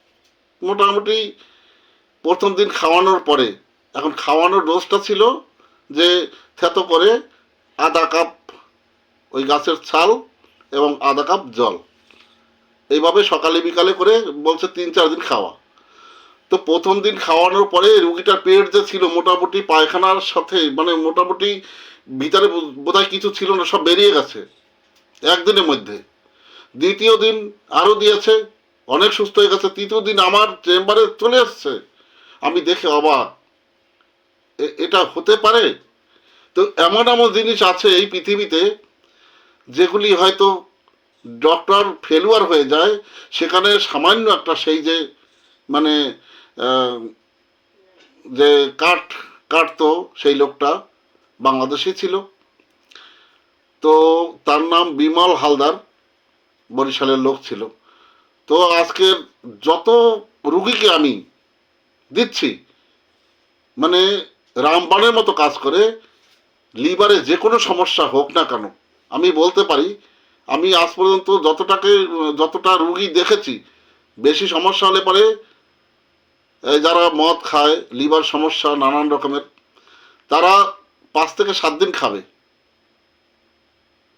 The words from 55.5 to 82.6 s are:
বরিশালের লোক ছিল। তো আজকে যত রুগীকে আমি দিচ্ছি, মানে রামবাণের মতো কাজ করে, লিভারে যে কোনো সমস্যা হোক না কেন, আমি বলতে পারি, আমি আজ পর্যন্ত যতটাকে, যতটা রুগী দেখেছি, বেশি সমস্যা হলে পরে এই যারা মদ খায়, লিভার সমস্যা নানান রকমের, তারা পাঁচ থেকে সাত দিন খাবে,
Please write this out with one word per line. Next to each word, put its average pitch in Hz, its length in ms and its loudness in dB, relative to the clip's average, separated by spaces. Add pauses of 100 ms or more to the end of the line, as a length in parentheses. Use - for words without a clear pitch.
বরিশালের 135 500 -2
লোক 135 180 -2 (100)
ছিল। 107 140 -12 (840)
তো 151 80 0 (260)
আজকে 185 320 0 (480)
যত 165 260 0 (580)
রুগীকে 208 440 0
আমি 151 240 2 (1000)
দিচ্ছি, 220 360 -2 (1300)
মানে 175 240 0 (540)
রামবাণের 175 580 0
মতো 220 180 0
কাজ 147 260 -2
করে, 180 240 0 (920)
লিভারে 180 440 2
যে 143 180 0
কোনো 220 220 0
সমস্যা 175 480 -2
হোক 139 200 -2 (100)
না 165 60 0
কেন, 110 200 -6 (460)
আমি 170 220 0
বলতে 175 320 2
পারি, 156 240 0 (600)
আমি 170 280 0
আজ 170 200 2
পর্যন্ত 190 340 0 (180)
যতটাকে, 190 440 0 (460)
যতটা 180 400 -2
রুগী 175 300 -2
দেখেছি, 175 460 -2 (640)
বেশি 156 280 0
সমস্যা 185 400 0
হলে 190 140 2
পরে 190 220 2 (1400)
এই 147 160 2
যারা 170 340 2
মদ 160 300 2
খায়, 151 320 2 (160)
লিভার 151 320 0
সমস্যা 156 520 -2
নানান 143 340 0
রকমের, 143 320 -4 (880)
তারা 175 240 4 (600)
পাঁচ 160 240 -2
থেকে 202 160 -2
সাত 160 200 -2
দিন 180 180 0
খাবে, 101 300 -6 (2000)